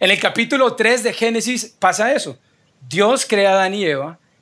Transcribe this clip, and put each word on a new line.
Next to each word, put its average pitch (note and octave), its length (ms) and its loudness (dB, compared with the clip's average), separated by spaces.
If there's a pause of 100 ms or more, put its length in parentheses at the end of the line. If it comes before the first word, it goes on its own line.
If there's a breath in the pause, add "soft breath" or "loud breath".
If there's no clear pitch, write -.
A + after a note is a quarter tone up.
En F#3 100 2
el G3 80 2
capítulo A#3 560 0
tres A3+ 280 2
de G#3+ 100 -2
Génesis A3+ 640 -4
pasa G#3 340 2
eso. D#3 260 -4 (500)
Dios G3+ 380 2
crea G3 240 2
a - 40 4
Adán F#3+ 200 0
y G3+ 100 -4
Eva D3+ 340 -4 (240)